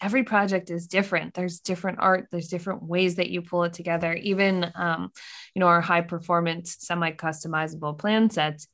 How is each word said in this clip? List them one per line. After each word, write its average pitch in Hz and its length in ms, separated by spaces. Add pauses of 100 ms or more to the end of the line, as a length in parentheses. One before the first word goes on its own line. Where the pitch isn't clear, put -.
every 226 220
project 196 460
is 170 180
different. 185 460
There's 180 260
different 180 400
art. 185 320
There's 170 180
different 180 340
ways 175 320
that 180 160
you 175 100
pull 175 220
it 170 100
together." 170 400
Even, 190 600
um, 175 360 (440)
you 190 40
know, 180 80
our 170 140
high 170 200
performance, 170 800
semi-customizable 160 1160
plan 220 320
sets 151 440